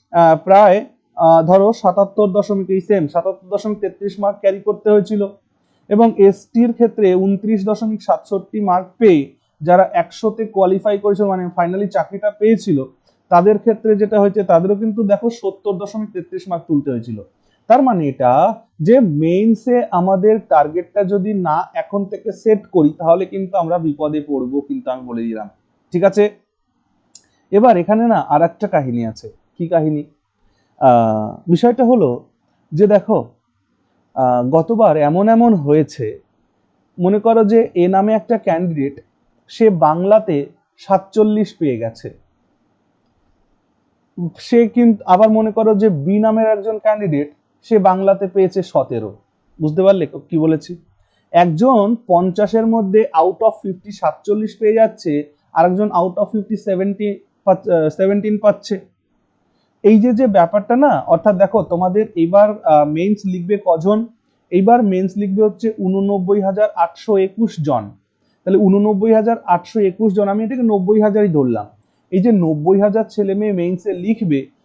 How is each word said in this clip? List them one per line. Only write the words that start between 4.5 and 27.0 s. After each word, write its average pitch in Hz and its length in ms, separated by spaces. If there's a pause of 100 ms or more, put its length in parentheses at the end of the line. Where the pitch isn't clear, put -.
করতে 208 300
হয়েছিল। 208 380 (600)
এবং 220 280
এসটির 220 560
ক্ষেত্রে 214 420
ঊনত্রিশ 196 500
দশমিক 214 380
সাতষট্টি 196 580
মার্ক 185 260 (120)
পেয়ে 165 360 (280)
যারা 175 300
একশোতে 214 540
কোয়ালিফাই 196 520
করেছিল, 202 280
মানে 185 300
finally 185 320
চাকরিটা 196 420
পেয়েছিল, 208 540 (440)
তাদের 190 300
ক্ষেত্রে 220 380
যেটা 208 240
হয়েছে, 202 220
তাদেরও 185 340
কিন্তু 220 260
দেখো 202 280
সত্তর 202 420
দশমিক 202 400
তেত্রিশ 180 360
মার্ক 170 200
তুলতে 143 220
হয়েছিল। 113 320 (440)
তার 254 160
মানে 190 260
এটা 139 460 (260)
যে 226 200
মেইনসে 208 880
আমাদের 196 480
টার্গেটটা 170 680
যদি 202 300
না 170 300 (100)
এখন 196 300
থেকে 190 280
সেট 214 300 (100)
করি, 156 260
তাহলে 175 280
কিন্তু 190 300
আমরা 175 220
বিপদে 151 420
পড়বো, 139 400
কিন্তু 135 300
আমি 127 120
বলে 117 200
দিলাম, 107 260 (440)
ঠিক 175 120
আছে? 202 260 (1200)